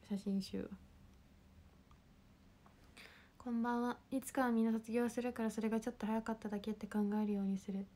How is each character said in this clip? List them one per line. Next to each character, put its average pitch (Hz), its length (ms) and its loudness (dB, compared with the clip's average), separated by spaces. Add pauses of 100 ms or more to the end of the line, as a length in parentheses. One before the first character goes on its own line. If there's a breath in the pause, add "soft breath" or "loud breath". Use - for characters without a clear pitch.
写 202 100 -2
真 196 220 0
集 190 220 -6
は。 - 60 -8 (2750 loud breath)
「こ 247 120 -8
ん 233 120 2
ば 240 120 4
ん 240 80 4
は。 240 160 0 (120)
い 269 100 0
つ - 120 -10
か 269 100 2
は 247 100 4
み 226 100 6
ん 226 40 6
な 226 60 4
卒 220 200 -2
業 240 160 2
す 233 120 -2
る 247 120 -2
か 233 100 -4
ら、 220 80 2
そ 220 100 -4
れ 214 100 2
が 226 100 2
ち 226 80 -4
ょ 240 40 -4
っ - 40 -10
と 214 100 -4
早 220 160 2
か 226 120 -2
っ 220 40 -12
た 220 100 -6
だ 202 120 -2
け 220 120 -4
っ - 20 0
て 208 120 -10
考 214 120 0 (180)
え 214 100 4
る 208 60 2
よ 202 100 2
う 196 40 2
に 196 120 2
す 196 140 -6
る。」 190 240 -4